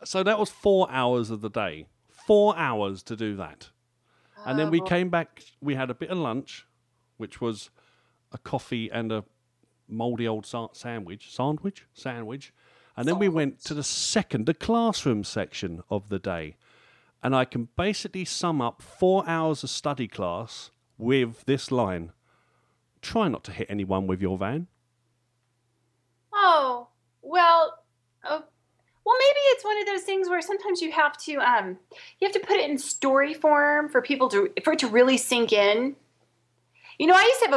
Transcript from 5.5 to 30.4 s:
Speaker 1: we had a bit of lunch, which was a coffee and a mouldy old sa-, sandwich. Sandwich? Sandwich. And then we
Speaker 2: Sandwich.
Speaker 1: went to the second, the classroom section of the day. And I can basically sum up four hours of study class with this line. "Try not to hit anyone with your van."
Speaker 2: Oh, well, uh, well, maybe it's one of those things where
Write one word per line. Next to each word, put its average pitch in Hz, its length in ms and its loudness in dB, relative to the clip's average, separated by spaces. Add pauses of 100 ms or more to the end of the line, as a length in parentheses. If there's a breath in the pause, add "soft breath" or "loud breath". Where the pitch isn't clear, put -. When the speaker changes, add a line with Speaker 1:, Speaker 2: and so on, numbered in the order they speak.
Speaker 1:
we 143 140 -2
had 131 140 -4
a 123 40 -4
bit - 160 -10
of 185 80 -4
lunch, 135 500 -6 (480)
which - 240 -14
was 113 300 -6 (640)
a 117 40 -12
coffee 110 540 -8
and 113 200 -6
a 107 120 -4 (640)
mouldy 113 400 -4
old 107 180 -4
sa-, 117 280 -10
sandwich. 107 600 -14
Sandwich? 151 600 -4
Sandwich. 120 600 -12 (440 soft breath)
And 120 100 -2
then 180 120 0
we 202 80 2
Speaker 2:
Sandwich. 170 80 2
Speaker 1:
went 143 300 -2
to - 80 -8
the 147 100 -6
second, - 640 -2
the 160 60 2
classroom 220 680 0
section 90 680 -8
of 104 200 -4
the 101 100 -4
day. 85 380 -8 (680 soft breath)
And 127 100 0
I 131 120 2
can 117 320 -8
basically 190 480 -4
sum 165 360 -2
up 117 200 -4
four 185 460 2
hours 160 360 -2
of 135 60 -8
study 131 400 -4
class 95 640 -8 (260)
with 120 480 0
this 135 260 -2
line. 92 400 -2 (920)
"Try 214 280 -2
not - 160 -6
to 92 80 -12
hit - 160 -8
anyone 95 360 -2
with 92 160 -2
your 95 160 -2
van." 123 300 -4 (1700)
Speaker 2:
Oh, 294 540 4 (340)
well, 330 580 4 (440)
uh, 311 160 -4 (640)
well, 440 140 4
maybe 571 280 6
it's 494 160 4
one 415 160 -2
of 392 80 -4
those 381 160 -4
things 381 260 -2
where 349 120 0